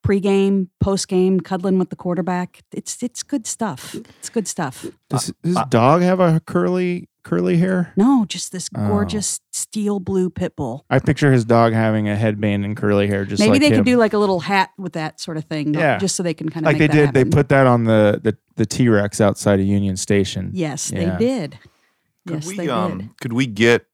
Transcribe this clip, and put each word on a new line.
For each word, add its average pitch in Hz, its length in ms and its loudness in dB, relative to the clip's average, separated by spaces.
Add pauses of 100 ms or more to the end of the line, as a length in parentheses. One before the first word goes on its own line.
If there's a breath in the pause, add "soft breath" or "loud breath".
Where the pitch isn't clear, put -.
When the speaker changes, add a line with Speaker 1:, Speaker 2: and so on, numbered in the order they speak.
Speaker 1:
pregame, 196 640 2 (140)
postgame, 190 600 0
cuddling 190 360 -2
with 185 120 -2
the 185 60 -12
quarterback. 180 640 -6 (100)
It's, - 300 -12
it's - 200 -10
good 277 240 -6
stuff. - 480 -8
It's - 340 -16
good 220 180 -4
stuff. - 400 -8 (220)
Speaker 2:
Does - 220 -4
Speaker 3:
Uh, - 20 -12 (100)
Speaker 2:
his 175 140 -2
Speaker 3:
uh, 113 80 -2
Speaker 2:
dog 135 380 4
have 185 180 2
a 165 240 4
curly 180 640 -4 (160)
curly 175 320 0
hair? 180 400 0
Speaker 1:
No, 240 320 4
just - 240 -10
this 185 240 -10
Speaker 2:
Oh. 107 100 -2
Speaker 1:
gorgeous 202 540 -2 (120)
steel 202 460 -4
blue 185 320 -2
pit - 240 -6
bull. 135 340 -8
Speaker 2:
I 131 120 2
picture 143 320 2
his 123 120 4
dog 117 280 4
having 110 360 0
a 104 60 -2
headband 104 500 -2
and 104 120 -6
curly 101 320 2
hair, 98 160 -2
just 98 160 -4
Speaker 1:
Maybe 220 120 4
Speaker 2:
like 269 100 4
Speaker 1:
they 302 80 4
Speaker 2:
him. - 60 4
Speaker 1:
could 233 100 4
do, 247 100 2
like, 226 160 2
a 214 60 0
little 196 220 0
hat 190 380 0
with 185 140 -10
that 156 280 -8
sort 165 160 -10
of 156 80 -8
thing, 151 300 -4
Speaker 2:
Yeah. 147 240 0
Speaker 1:
just 185 160 -2
so - 80 -6
they 170 120 -4
can 156 140 -8
kinda 160 200 -2
Speaker 2:
Like 156 100 4
Speaker 1:
make - 120 2
Speaker 2:
they 151 80 2
Speaker 1:
that 147 80 4
Speaker 2:
did, 135 80 -2
they 139 60 4
Speaker 1:
happen. 127 120 2
Speaker 2:
put 143 160 2
that 135 180 6
on 120 180 4
the, 107 380 4
the, 110 140 -2 (200)
the 113 100 0
T-Rex 107 540 0
outside 101 380 2
of 98 80 0
Union 101 300 0
Station. 95 560 -2
Speaker 1:
Yes, 151 380 -6
they - 120 -4
Speaker 2:
Yeah. - 160 -2
Speaker 1:
did. 226 400 -4 (680 soft breath)
Speaker 3:
Could 170 100 -8
Speaker 1:
Yes, 151 100 -8
Speaker 3:
we, 190 100 -10
Speaker 1:
they 175 120 -4
Speaker 3:
um, 107 300 -2
Speaker 1:
did. 104 120 -14 (100)
Speaker 3:
could 120 120 -6
we 127 140 0
get 117 480 4